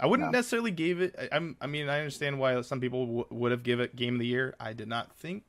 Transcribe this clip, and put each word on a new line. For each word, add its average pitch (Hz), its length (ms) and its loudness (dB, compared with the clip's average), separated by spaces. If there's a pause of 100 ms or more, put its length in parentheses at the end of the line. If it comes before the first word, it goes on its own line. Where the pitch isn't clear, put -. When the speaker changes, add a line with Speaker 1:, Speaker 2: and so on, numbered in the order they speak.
Speaker 1:
I 135 80 4
wouldn't 247 220 4
Speaker 2:
Yeah. 247 100 4
Speaker 1:
necessarily 233 320 0
give 170 280 0
it, 185 200 0
I, 139 160 -4
I'm, 160 260 -2
I 139 60 -4
mean, 147 220 -2
I 143 100 2
understand 143 400 -2
why 131 220 4
some 131 200 -4
people 127 240 0
w-, 117 240 -2
would 120 220 0
have 123 100 0
give 120 180 2
it 123 160 -2
Game 120 200 0
of 123 40 0
the 117 60 0
Year. 127 340 0
I 113 140 -8
did 107 140 -10
not 117 280 -4
think 185 340 -10